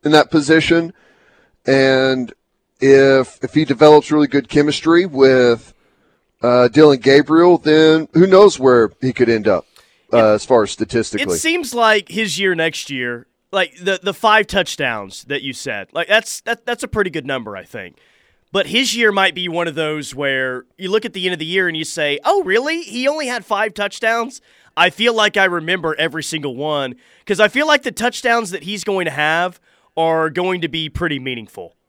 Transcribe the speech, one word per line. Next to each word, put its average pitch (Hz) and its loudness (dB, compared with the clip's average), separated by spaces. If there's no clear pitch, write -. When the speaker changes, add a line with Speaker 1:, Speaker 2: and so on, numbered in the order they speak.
Speaker 1:
in 147 2
that 151 4
position. 160 2
And 131 0
if, 135 4
if - -10
he 151 2
develops 147 6
really 147 2
good 139 -2
chemistry 151 2
with, 131 2
uh, 123 4
Dylan 143 6
Gabriel, 156 4
then 156 4
who 170 4
knows 190 6
where 123 4
he 131 -2
could 117 2
end 107 0
up, 90 0
uh, - 2
Speaker 2:
It, 110 4
Speaker 1:
as 104 -4
far 120 4
as 101 -4
statistically. 113 -4
Speaker 2:
it 80 -4
seems 320 -4
like 220 0
his 180 -6
year 190 -2
next 160 -6
year, 123 -8
like, 185 -4
the, 180 -4
the 190 -4
five 214 2
touchdowns 120 -6
that 139 -8
you 131 -10
said, 104 -10
like, 165 -6
that's, 214 -2
that, 226 -8
that's 240 -8
a 247 -10
pretty 202 -4
good 151 -8
number, 117 -8
I 90 -16
think. 95 -18
But 190 -2
his 220 -2
year 226 2
might 190 0
be 180 -8
one 170 -6
of 143 -10
those 151 -6
where 131 -6
you 185 -10
look 214 -2
at - -10
the 185 -10
end 180 -2
of 165 -8
the 156 -10
year 185 -2
and 160 -6
you 156 -8
say, 147 -4
"Oh, 381 0
really? 277 -2
He 247 -4
only 302 -4
had 240 -8
five 208 -4
touchdowns?" 226 -6
I 175 2
feel 226 -2
like 208 0
I 196 2
remember 170 -4
every 156 -4
single 143 -8
one, 139 -6
'cause 196 -4
I 208 4
feel 285 -2
like 294 0
the 240 -6
touchdowns 233 -4
that 165 -10
he's 196 -10
going 190 -4
to 156 -4
have 160 -4
are 160 -2
going 180 -4
to 160 -8
be 156 -8
pretty 156 -6
meaningful. 113 -14